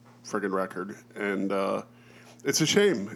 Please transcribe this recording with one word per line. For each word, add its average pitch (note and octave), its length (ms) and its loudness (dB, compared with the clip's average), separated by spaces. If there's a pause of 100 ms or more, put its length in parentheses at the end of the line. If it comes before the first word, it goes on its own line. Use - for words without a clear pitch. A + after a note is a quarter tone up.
(260)
friggin' G2 280 -2
record. F#2+ 420 -2 (200)
And, G2+ 360 0
uh, G2 300 2 (640)
it's C#3 160 2
a D#3 40 4
shame. D3 500 2